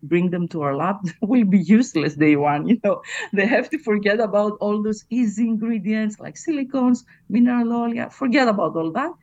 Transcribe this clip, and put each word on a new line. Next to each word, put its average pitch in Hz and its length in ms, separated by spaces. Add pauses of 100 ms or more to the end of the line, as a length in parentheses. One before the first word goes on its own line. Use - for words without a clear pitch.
bring 175 260
them 175 200
to 160 120
our 139 140
lab, 180 260
<laughs> 185 40
they 165 160
will 233 240
be 190 140
useless 165 560
day 151 200
one. 147 320
You 220 160
know, 196 180 (320)
they 196 140
have 247 220
to 302 100
forget 208 400
about 208 400
all 208 240
those 214 260
easy 226 380
ingredients 220 720
like - 160
silicones, 262 640 (300)
mineral 240 440
oil. 233 200
Yeah, 233 160
forget 262 380
about 180 280
all 165 160
that. 277 200 (120)